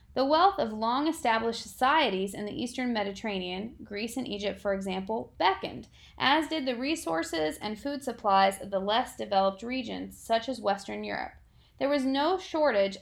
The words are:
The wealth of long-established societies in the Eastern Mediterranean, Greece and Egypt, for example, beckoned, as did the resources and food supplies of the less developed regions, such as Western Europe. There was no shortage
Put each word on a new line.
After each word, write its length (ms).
The 120
wealth 340
of 140
long-established 880
societies 720
in 120
the 60
Eastern 400
Mediterranean, 880
Greece 360
and 100
Egypt, 320
for 140
example, 640
beckoned, 500
as 320
did 160
the 100
resources 840
and 180
food 240
supplies 560
of 120
the 80
less 360
developed 480
regions, 580
such 280
as 100
Western 460
Europe. 260
There 80
was 160
no 340
shortage 640